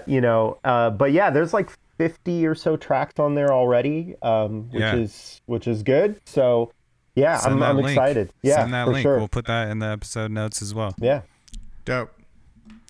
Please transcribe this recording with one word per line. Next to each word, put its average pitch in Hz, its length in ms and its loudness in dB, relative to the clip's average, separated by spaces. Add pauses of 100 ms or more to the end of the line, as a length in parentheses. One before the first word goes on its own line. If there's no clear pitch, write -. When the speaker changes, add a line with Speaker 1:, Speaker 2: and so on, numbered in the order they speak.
Speaker 1:
you 135 160 0
know, 113 420 2
uh, 120 280 2
but 135 220 2
yeah, 180 180 4
there's, 156 220 0
like, 208 160 0 (280)
fifty 165 500 -2
or 156 80 0
so 156 200 -2
tracks 143 440 -2
on 147 160 2
there 143 180 2
already, 131 720 2
um, 110 480 0
which 123 100 -4
Speaker 2:
Yeah. 107 140 2
Speaker 1:
is, - 500 -6
which 117 220 -4
is 110 160 -2
good. 175 420 2
So 123 460 2 (420)
yeah, 143 240 2
Speaker 2:
Send 127 180 0
Speaker 1:
I'm, 135 40 2
Speaker 2:
that 139 120 2
Speaker 1:
I'm 139 40 2
Speaker 2:
link. 135 140 0
Speaker 1:
excited. 135 520 2
Yeah, 135 140 4
Speaker 2:
Send 127 180 0
that 123 120 -2
Speaker 1:
for 127 80 2
Speaker 2:
link. 135 100 -2
Speaker 1:
sure. 143 160 2
Speaker 2:
We'll 107 80 -4
put 117 180 -6
that 113 240 -2
in 107 100 -6
the 110 60 -4
episode 107 460 -6
notes 107 320 -6
as 101 100 -10
well. 107 240 -6
Speaker 1:
Yeah. 135 240 0 (640)
Speaker 3:
Dope. 123 240 -6 (800)